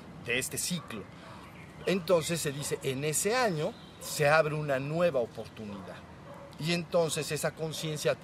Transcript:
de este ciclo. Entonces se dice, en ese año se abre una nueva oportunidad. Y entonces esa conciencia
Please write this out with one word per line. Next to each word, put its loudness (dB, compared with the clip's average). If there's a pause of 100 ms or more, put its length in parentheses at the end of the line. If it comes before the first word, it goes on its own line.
(260)
de 2
este -2
ciclo. -4 (840)
Entonces 4
se 0
dice, -2
en -2
ese 2
año 2 (280)
se 2
abre 8
una 0
nueva 2
oportunidad. -6 (640)
Y 2
entonces 2
esa 0
conciencia 0